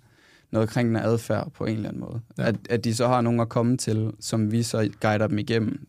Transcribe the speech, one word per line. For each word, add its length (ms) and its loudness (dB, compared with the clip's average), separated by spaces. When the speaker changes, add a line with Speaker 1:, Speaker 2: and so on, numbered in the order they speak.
Speaker 1:
noget 180 2
krænkende 320 0
adfærd 520 -2
på 120 -8
en 120 -2
eller 120 -6
anden 120 -10
måde. 200 -8
Speaker 2:
Ja. 80 0
Speaker 1:
At, 100 2
at 140 0
de 100 0
så 140 2
har 120 4
nogen 200 2
at 80 0
komme 280 2
til, 440 0
som 320 0
vi 100 2
så 280 0
guider 260 2
dem 120 0
igennem 500 -2